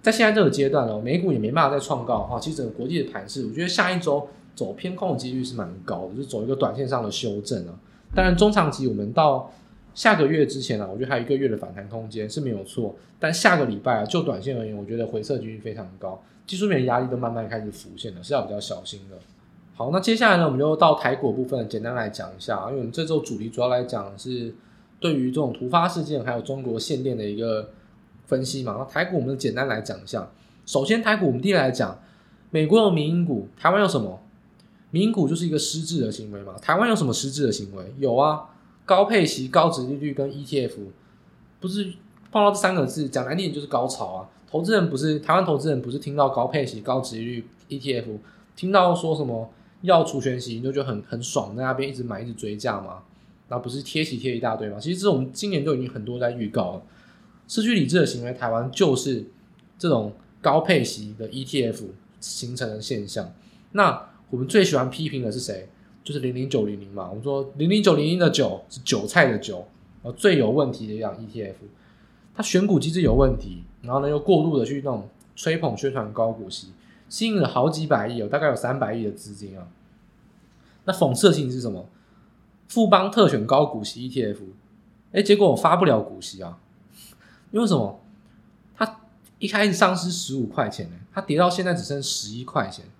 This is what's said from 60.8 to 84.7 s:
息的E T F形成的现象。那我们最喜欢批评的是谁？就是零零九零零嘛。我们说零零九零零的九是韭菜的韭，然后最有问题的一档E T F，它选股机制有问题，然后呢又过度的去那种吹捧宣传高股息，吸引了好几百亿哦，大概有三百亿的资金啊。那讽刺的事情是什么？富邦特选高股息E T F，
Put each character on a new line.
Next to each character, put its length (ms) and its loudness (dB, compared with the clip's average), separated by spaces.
息 360 -6
的 100 -8
E 160 -8
T 220 0
F 180 -4
形 360 -8
成 140 -4
的 100 -10
现 260 -6
象。 240 -8
那 360 2
我 60 -4
们 100 -2
最 160 6
喜 140 4
欢 140 2
批 180 -6
评 140 -6
的 100 -4
是 80 -6
谁？ 280 -10
就 80 -12
是 80 -4
零 140 -4
零 160 -6
九 160 2
零 120 -6
零 140 -16
嘛。 160 -8
我 60 -10
们 80 -10
说 340 -2
零 140 2
零 120 4
九 140 6
零 80 2
零 140 0
的 100 6
九 400 0
是 120 -16
韭 260 0
菜 260 4
的 60 -2
韭， 280 -10
然 100 -10
后 0 -
最 240 4
有 140 4
问 200 2
题 160 -10
的 60 -8
一 80 -8
档 180 -6
E 80 -14
T 160 -10
F， 140 -10
它 80 -6
选 240 2
股 120 4
机 120 0
制 100 0
有 140 6
问 240 6
题， 240 -12
然 140 -6
后 60 2
呢 100 -2
又 100 0
过 220 4
度 160 2
的 80 0
去 100 -6
那 60 -6
种 260 -6
吹 220 -2
捧 180 -2
宣 160 -2
传 220 -8
高 180 0
股 200 -10
息， 240 -14
吸 180 -4
引 140 2
了 80 4
好 220 2
几 160 -4
百 200 2
亿 140 -6
哦， 80 -4
大 100 0
概 100 2
有 60 2
三 240 -4
百 140 -2
亿 120 -4
的 80 -4
资 220 -16
金 240 -16
啊。 80 -16
那 80 -2
讽 220 2
刺 140 6
的 40 10
事 80 2
情 100 -2
是 120 -6
什 100 -4
么？ 160 -12
富 180 2
邦 240 6
特 160 6
选 200 2
高 180 6
股 180 -4
息 220 -10
E 60 -8
T 160 -2
F， 160 -6